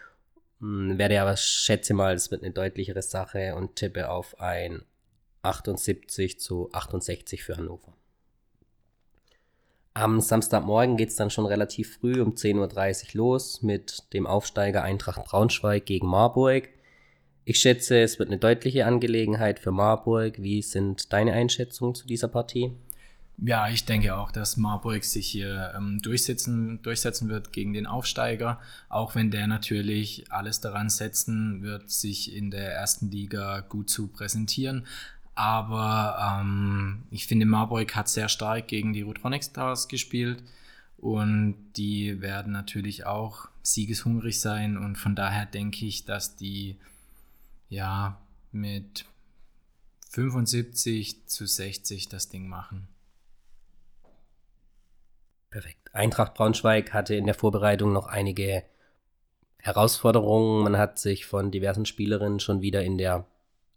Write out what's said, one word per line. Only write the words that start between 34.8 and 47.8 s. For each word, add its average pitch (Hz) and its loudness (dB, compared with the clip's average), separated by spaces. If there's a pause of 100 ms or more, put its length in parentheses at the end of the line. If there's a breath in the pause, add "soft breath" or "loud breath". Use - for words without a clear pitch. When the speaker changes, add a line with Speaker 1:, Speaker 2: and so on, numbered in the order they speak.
Speaker 2:
Aber, 107 0
ähm, 98 0
ich - -8
finde, 110 6
Marburg 110 2
hat 107 -2
sehr 107 0
stark 113 -2
gegen 107 -2
die 104 -4
Rotronic 127 -6
Stars 127 -4
gespielt 123 -2 (540 soft breath)
und 107 2 (200)
die 104 -4
werden 101 -6
natürlich 101 -6
auch 107 -6 (160)
siegeshungrig 113 -2
sein 107 -2
und 101 -4
von 101 0
daher 101 -2
denke 101 -6
ich, - -8
dass 98 -6
die, 98 -10 (880 soft breath)
ja, 98 -4 (300)